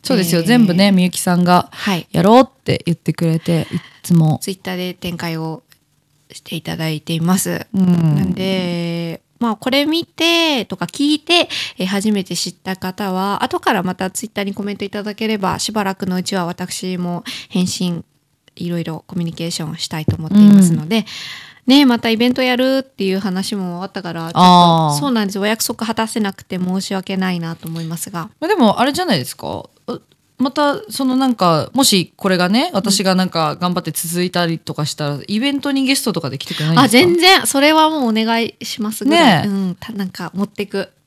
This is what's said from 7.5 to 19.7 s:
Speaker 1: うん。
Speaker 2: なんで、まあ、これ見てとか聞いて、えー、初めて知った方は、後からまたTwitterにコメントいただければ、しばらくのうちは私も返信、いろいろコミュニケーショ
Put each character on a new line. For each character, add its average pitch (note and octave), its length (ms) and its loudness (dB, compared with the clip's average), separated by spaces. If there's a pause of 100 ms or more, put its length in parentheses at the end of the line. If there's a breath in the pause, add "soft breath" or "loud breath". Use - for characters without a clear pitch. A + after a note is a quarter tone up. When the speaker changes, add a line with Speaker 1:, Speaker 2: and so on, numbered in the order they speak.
Speaker 1:
う F#3+ 80 0
ん。 E3+ 340 2
Speaker 2:
な G3 80 0
ん F#3 100 -2
で、 F3 880 -4 (180)
ま A#3 120 -2
あ、 G#3 40 -4
こ - 140 -6
れ C#4+ 160 0
見 E4 200 -2
て D#4+ 600 0
と F3+ 120 -8
か E3+ 80 -4
聞 C#4+ 280 -2
い D4+ 60 -2
て、 E4+ 280 0 (300 loud breath)
え - 60 -4
ー、 - 20 0
初 G3+ 260 -2
め G3 120 0
て F3 120 -8
知 F3+ 140 -6
っ E3 40 -12
た F#3 220 -8
方 F#3 360 -6
は、 F#3+ 320 -2
後 E4+ 160 -4
か D4 140 0
ら - 80 0
ま F#3 140 -4
た F#3+ 140 -6
Twitter G3+ 340 -8
に G3 100 -6
コ G3+ 100 -8
メ G3+ 100 -6
ン F#3+ 40 -10
ト G3+ 80 -6
い G3 40 -10
た G#3 140 -8
だ G#3 120 -8
け A3 120 -4
れ A3 100 0
ば、 F#3 220 -2
し - 120 -6
ば G#3+ 120 -2
ら F#3+ 120 -2
く G3 100 -8
の F#3 120 -2
う F#3 60 -4
ち G3 120 -6
は F3+ 100 -2
私 F3+ 520 -8
も F3 260 -6 (260 loud breath)
返 F3+ 180 0
信、 F3 360 -4 (520)
い F3 120 -10
ろ E3+ 120 -4
い E3 40 -4
ろ D#3+ 240 -10
コ F3 80 -16
ミ F3 80 -2
ュ - 20 -2
ニ E3 80 -8
ケ E3+ 140 -8
ー F3 40 -6
シ E3+ 120 -8
ョ D#3 80 -8